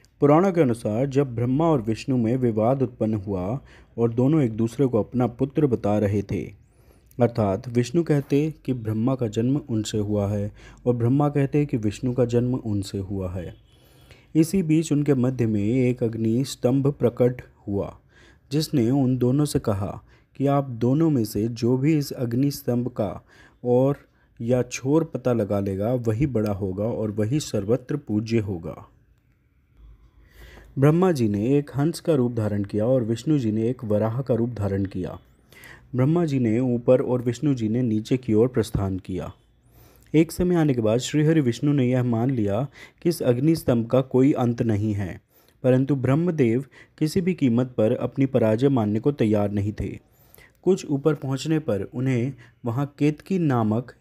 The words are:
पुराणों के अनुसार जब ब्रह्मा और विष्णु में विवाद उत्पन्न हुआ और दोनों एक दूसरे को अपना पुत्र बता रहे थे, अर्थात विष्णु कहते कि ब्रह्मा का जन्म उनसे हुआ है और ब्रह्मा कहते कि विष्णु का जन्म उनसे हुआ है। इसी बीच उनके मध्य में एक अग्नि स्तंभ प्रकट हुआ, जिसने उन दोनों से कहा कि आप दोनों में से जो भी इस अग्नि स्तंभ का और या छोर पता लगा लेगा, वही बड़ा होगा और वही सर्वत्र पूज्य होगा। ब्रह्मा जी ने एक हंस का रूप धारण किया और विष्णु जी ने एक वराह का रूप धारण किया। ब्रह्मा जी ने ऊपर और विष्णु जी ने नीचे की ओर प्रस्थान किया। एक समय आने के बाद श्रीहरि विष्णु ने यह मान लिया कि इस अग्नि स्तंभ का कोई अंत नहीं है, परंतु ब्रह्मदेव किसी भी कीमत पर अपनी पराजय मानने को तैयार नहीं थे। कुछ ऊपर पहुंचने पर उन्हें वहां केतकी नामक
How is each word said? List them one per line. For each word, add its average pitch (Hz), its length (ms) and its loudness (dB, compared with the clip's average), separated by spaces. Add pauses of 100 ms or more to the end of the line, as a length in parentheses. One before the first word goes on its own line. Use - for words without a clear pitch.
(200)
पुराणों 160 320 6
के 170 100 2
अनुसार 117 440 0
जब 131 300 -2
ब्रह्मा 131 300 0
और 156 160 2
विष्णु 113 360 -2
में 117 200 2
विवाद 120 440 2
उत्पन्न 110 320 -2
हुआ 98 460 -4 (380)
और 117 160 0
दोनों 139 280 2
एक 113 100 0
दूसरे 113 340 -2
को 117 140 2
अपना 120 280 0
पुत्र 139 400 0
बता 104 300 0
रहे 104 240 0
थे, 92 240 -6 (760)
अर्थात 117 480 0
विष्णु 120 340 0
कहते 147 500 0 (120)
कि 131 80 -2
ब्रह्मा 110 420 -2
का 123 120 -2
जन्म 120 420 0
उनसे 107 280 -2
हुआ 104 300 0
है 104 240 -4 (340)
और 123 100 2
ब्रह्मा 131 340 2
कहते 143 360 0
कि 143 120 -2
विष्णु 107 360 -4
का 123 120 2
जन्म 120 300 0
उनसे 101 420 -4
हुआ 92 340 -6
है। 90 240 -10 (800)
इसी 165 280 2
बीच 156 280 0
उनके 147 220 2
मध्य 127 320 0
में 104 180 0
एक 123 400 0
अग्नि 113 400 0
स्तंभ 135 440 0
प्रकट 127 540 0 (260)
हुआ, 98 300 -4 (540)
जिसने 143 380 0
उन 131 280 2
दोनों 127 280 2
से 143 140 -2
कहा 98 420 -4 (340)
कि 135 120 0
आप 139 220 2
दोनों 127 400 2
में 123 160 2
से 104 220 -2
जो 120 300 0
भी 151 200 2
इस 139 140 -4
अग्नि 131 400 -2
स्तंभ 120 360 -2
का 101 380 -6 (380)
और 131 340 2 (440)
या 123 200 2
छोर 139 420 0
पता 131 300 -2
लगा 101 260 0
लेगा, 98 340 -2
वही 117 320 0
बड़ा 110 260 0
होगा 95 320 -4
और 110 280 -4
वही 107 280 -2
सर्वत्र 113 580 -2
पूज्य 113 420 -2
होगा। 90 460 -6 (1900)
ब्रह्मा 170 320 6
जी 120 180 2
ने 110 280 0
एक 143 180 -4
हंस 151 240 -2
का 135 160 0
रूप 123 180 0
धारण 104 300 -2
किया 104 220 -2
और 127 180 2
विष्णु 117 360 -2
जी 110 120 0
ने 110 180 0
एक 127 140 -6
वराह 110 380 0
का 131 120 -2
रूप 117 160 0
धारण 101 360 -4
किया। 92 340 -8 (760)
ब्रह्मा 160 300 2
जी 139 140 0
ने 113 200 2
ऊपर 127 420 2
और 123 200 -2
विष्णु 127 320 -2
जी 113 160 -2
ने 120 120 0
नीचे 113 360 0
की 110 160 -4
ओर 110 140 4
प्रस्थान 98 520 -2
किया। 92 340 -8 (840)
एक 160 160 4
समय 180 240 0
आने 156 180 2
के 120 80 -2
बाद 110 180 2
श्रीहरि 151 420 0
विष्णु 139 320 0
ने 135 120 2
यह 123 180 0
मान 120 260 0
लिया 113 380 -2 (340)
कि 175 80 -2
इस 165 140 -4
अग्नि 131 320 2
स्तंभ 117 320 0
का 131 140 2
कोई 131 300 4
अंत 120 300 0
नहीं 107 320 0
है, 98 280 -6 (420)
परंतु 131 320 2
ब्रह्मदेव 139 720 0 (320)
किसी 156 240 0
भी 180 120 0
कीमत 123 440 0
पर 110 180 2
अपनी 135 300 -2
पराजय 113 440 2
मानने 110 300 0
को 143 120 0
तैयार 104 400 0
नहीं 101 220 -2
थे। - 360 -10 (540)
कुछ 185 220 0
ऊपर 147 280 0
पहुंचने 143 460 -2
पर 107 220 -2
उन्हें 127 520 -2 (320)
वहां 123 200 -2
केतकी 151 540 -2
नामक 120 600 0